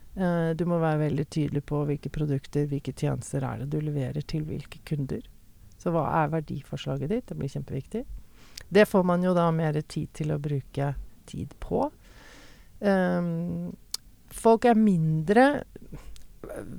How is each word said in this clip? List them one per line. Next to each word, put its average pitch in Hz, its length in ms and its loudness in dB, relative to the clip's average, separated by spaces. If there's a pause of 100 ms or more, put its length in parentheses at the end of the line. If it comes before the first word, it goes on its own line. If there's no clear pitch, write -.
(160)
Eh, 170 380 0
du 160 120 -2
må 170 140 2
være 151 300 2
veldig 151 200 0
tydelig 143 360 0
på 147 200 -2
hvilke 147 240 -4
produkter, 147 580 -2
hvilke 139 280 -6
tjenester 139 480 -2
er 123 160 -6
det 135 120 -6
du 151 100 -2
leverer 147 440 -4
til 151 200 -4
hvilke - 400 -10
kunder. 143 360 -4 (560)
Så 180 140 -2
hva 165 140 2 (180)
er 147 60 0
verdiforslaget 143 800 -4
ditt? 233 180 -2
Det 160 100 -10
blir 147 140 -4
kjempeviktig. 143 540 -8 (680)
Det 208 160 8
får 185 160 4
man 175 180 2
jo 185 120 2
da 170 180 4
mer 160 300 2
tid - 320 -6
til 156 180 -4
å 151 80 0
bruke 143 560 -4 (300)
tid - 340 -10
på. 262 320 -2 (920)
Ehm, 175 960 0 (560)
folk 226 340 4
er 240 100 8
mindre, 180 880 4 (1160)